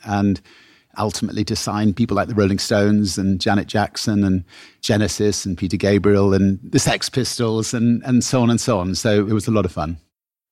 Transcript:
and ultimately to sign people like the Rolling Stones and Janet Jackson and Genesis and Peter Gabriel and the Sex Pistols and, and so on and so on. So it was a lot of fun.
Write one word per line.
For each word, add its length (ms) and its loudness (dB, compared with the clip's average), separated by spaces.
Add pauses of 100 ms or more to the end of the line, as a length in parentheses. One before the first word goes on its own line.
and 360 0 (560)
ultimately 480 -4
to 120 -4
sign 360 0
people 240 -2
like 120 0
the 60 -2
Rolling 260 2
Stones 580 0
and 220 0
Janet 260 0
Jackson 560 -2
and 220 0 (360)
Genesis 640 0
and 140 -4
Peter 180 -4
Gabriel 560 4
and 300 2
the 160 -2
Sex 300 0
Pistols 680 -2
and, 300 2
and 180 2
so 200 0
on 80 4
and 100 2
so 180 0
on. 160 -2
So 320 2
it 60 -2
was 160 -2
a 20 0
lot 140 2
of 80 -4
fun. 260 -6 (540)